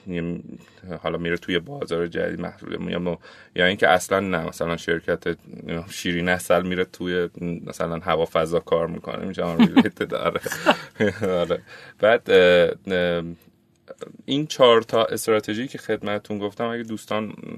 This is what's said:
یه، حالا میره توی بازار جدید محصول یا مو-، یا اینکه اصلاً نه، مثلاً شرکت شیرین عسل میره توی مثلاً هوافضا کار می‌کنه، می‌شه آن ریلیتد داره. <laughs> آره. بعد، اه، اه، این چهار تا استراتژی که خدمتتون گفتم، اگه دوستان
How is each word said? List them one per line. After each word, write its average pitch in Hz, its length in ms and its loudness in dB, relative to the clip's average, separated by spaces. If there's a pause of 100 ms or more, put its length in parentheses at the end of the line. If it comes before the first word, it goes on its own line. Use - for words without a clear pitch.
یه، 87 340 -4 (640)
حالا 82 160 -2
میره 85 180 -2
توی 90 220 -2
بازار 85 480 -4
جدید 87 340 -4
محصول 87 500 -8
یا 90 80 -4
مو-، 87 180 -2 (400)
یا 90 100 4
اینکه 92 220 4
اصلاً 92 320 4
نه، 87 280 -2
مثلاً 85 280 -4
شرکت 85 600 -4 (540)
شیرین 87 380 -2
عسل 90 340 2
میره 92 220 -2
توی 90 440 -4 (380)
مثلاً 82 320 -6
هوافضا 82 640 0
کار 82 260 0
می‌کنه، 82 380 -8
می‌شه 92 180 -6
آن 85 160 0
ریلیتد - 500 4
داره. - 320 -2 (480)
<laughs> 98 540 0
آره. 82 200 -2 (380)
بعد، 110 300 4
اه، 90 680 6
اه، 87 260 0 (1040)
این 143 220 -2
چهار 120 360 6
تا 113 220 0
استراتژی 110 640 -2
که 131 100 -14
خدمتتون 104 600 -4
گفتم، 104 260 -4
اگه 117 180 -4
دوستان 107 520 -6 (240)